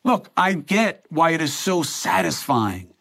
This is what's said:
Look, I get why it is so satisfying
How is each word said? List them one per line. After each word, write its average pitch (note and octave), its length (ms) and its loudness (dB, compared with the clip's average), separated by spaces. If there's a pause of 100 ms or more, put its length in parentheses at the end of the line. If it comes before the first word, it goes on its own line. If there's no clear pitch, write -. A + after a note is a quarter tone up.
Look, B3 320 0
I F#3 160 2
get F#3+ 560 0
why E3 220 2
it E3 100 0
is C#3+ 120 -2
so F3+ 300 0
satisfying B2+ 1160 -2